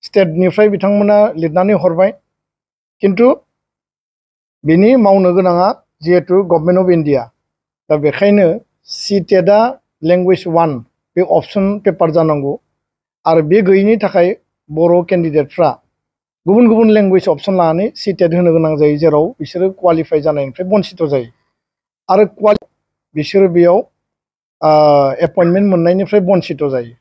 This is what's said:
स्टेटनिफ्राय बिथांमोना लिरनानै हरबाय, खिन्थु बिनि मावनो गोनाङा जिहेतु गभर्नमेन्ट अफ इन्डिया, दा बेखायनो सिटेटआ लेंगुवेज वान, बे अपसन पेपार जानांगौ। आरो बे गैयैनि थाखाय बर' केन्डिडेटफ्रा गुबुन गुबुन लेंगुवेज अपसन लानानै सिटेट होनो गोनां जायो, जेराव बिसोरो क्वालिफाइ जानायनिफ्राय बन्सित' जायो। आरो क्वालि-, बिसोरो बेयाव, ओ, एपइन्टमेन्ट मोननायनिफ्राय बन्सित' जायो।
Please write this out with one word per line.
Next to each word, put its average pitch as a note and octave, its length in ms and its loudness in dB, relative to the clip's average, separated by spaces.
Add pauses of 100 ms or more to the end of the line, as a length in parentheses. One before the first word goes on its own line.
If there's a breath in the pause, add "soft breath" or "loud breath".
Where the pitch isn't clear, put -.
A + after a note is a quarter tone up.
स्टेटनिफ्राय F#3 640 0
बिथांमोना G3+ 500 0 (180)
लिरनानै F3+ 460 -2
हरबाय, F3+ 280 0 (920)
खिन्थु G3+ 260 2 (1400)
बिनि E3+ 320 4
मावनो G3 360 2
गोनाङा F3+ 360 0 (340)
जिहेतु F3+ 400 0
गभर्नमेन्ट F3 360 0
अफ F#3 120 0
इन्डिया, D3 320 0 (680)
दा D3+ 60 0
बेखायनो E3+ 500 0 (380)
सिटेटआ G3 760 0 (420)
लेंगुवेज F3+ 440 0
वान, D#3+ 320 -2 (380)
बे F3 60 0 (140)
अपसन G3 420 -4
पेपार F3+ 320 -2
जानांगौ। D3+ 440 -2 (720)
आरो E3 160 2
बे F3 200 0
गैयैनि G3 340 2
थाखाय F#3 320 0 (420)
बर' E3 240 0 (140)
केन्डिडेटफ्रा D#3 640 -2 (760)
गुबुन A3+ 220 4
गुबुन A3+ 220 2
लेंगुवेज G3 380 0
अपसन E3+ 280 -4
लानानै E3+ 300 0 (100)
सिटेट E3+ 380 -2
होनो F3 180 0
गोनां D#3+ 240 0
जायो, D3+ 220 2
जेराव D3+ 260 2 (140)
बिसोरो F3+ 320 -4
क्वालिफाइ E3 500 -2
जानायनिफ्राय D3 500 -6
बन्सित' F#3+ 360 -4
जायो। C3 240 -4 (800)
आरो G3 180 2
क्वालि-, G#3 420 -2 (460)
बिसोरो F#3+ 340 0
बेयाव, F3 300 2 (840)
ओ, D#3 80 2 (560)
एपइन्टमेन्ट F#3 440 0
मोननायनिफ्राय F#3 500 0
बन्सित' F3 500 -2
जायो। A#2+ 300 -6